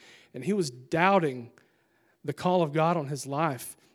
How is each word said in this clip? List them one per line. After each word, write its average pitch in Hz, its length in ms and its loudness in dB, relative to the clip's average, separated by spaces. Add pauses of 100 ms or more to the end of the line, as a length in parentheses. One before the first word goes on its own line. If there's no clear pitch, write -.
(320)
and 131 100 -10
he 170 120 0
was 175 160 0
doubting 143 800 2 (720)
the 147 80 -4
call 180 300 2
of 147 100 0
God 160 240 2
on 143 120 -4
his 139 180 -8
life. 139 500 -4 (180)